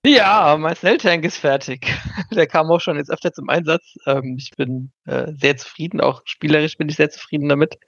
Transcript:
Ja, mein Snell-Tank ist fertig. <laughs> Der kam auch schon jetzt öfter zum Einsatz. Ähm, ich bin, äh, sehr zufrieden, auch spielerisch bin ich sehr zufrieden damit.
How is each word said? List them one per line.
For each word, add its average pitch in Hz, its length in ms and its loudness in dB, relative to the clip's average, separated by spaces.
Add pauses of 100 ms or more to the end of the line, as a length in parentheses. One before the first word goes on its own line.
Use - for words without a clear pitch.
Ja, 202 520 6
mein 156 180 -2
Snell-Tank 180 500 2
ist - 120 -6
fertig. 135 480 -2
<laughs> - 480 -6
Der 170 140 2
kam 160 240 0
auch 170 80 4
schon 160 180 -4
jetzt 143 140 -6
öfter 165 200 -4
zum - 180 -10
Einsatz. 160 340 0 (240)
Ähm, 131 320 -2
ich 131 180 -16
bin, 131 340 -6 (140)
äh, 135 340 -4
sehr 139 180 0
zufrieden, 160 440 -8
auch 131 240 0
spielerisch 151 520 -2
bin 151 120 -4
ich 151 60 -6
sehr 151 160 2
zufrieden 147 380 -4
damit. 143 280 0 (100)